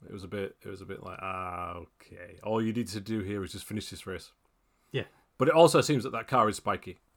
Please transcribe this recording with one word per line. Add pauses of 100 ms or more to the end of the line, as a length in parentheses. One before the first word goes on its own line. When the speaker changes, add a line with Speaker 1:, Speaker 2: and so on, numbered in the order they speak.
Speaker 1:
It
was
a
bit,
it
was
a
bit
like,
ah, (280)
okay.
All
you
need
to
do
here
is
just
finish
this
race. (600)
Speaker 2:
Yeah. (340)
Speaker 1:
But
it
also
seems
that
that
car
is
spiky, (180)